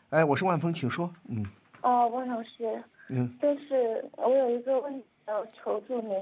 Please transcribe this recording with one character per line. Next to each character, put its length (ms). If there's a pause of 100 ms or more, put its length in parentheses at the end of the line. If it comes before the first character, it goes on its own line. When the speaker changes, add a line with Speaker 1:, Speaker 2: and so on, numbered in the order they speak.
Speaker 1:
哎， 140
我 120
是 80
万 160
峰， 140
请 160
说。 200 (200)
嗯。 160 (360)
Speaker 2:
哦， 260
万 200
老 160
师。 380 (280)
Speaker 1:
嗯。 320
Speaker 2:
就 140
是 480 (140)
我 120
有 200
一 140
个 180
问 160
题 80 (220)
要 200
求 340
助 200
您。 200